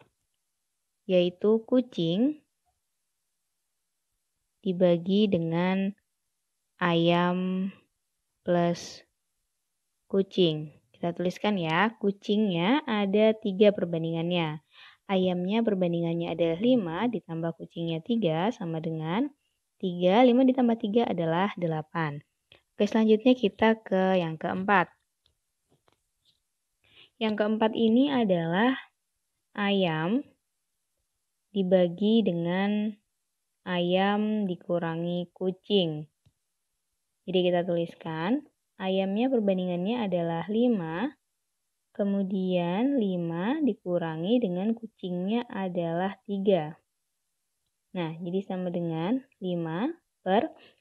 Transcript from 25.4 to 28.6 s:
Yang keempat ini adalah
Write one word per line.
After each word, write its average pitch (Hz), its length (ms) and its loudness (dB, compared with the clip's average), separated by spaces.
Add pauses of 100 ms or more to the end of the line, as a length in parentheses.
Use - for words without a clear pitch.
Yang 214 160 0
keempat 220 400 0
ini 233 320 4
adalah 196 640 2 (800)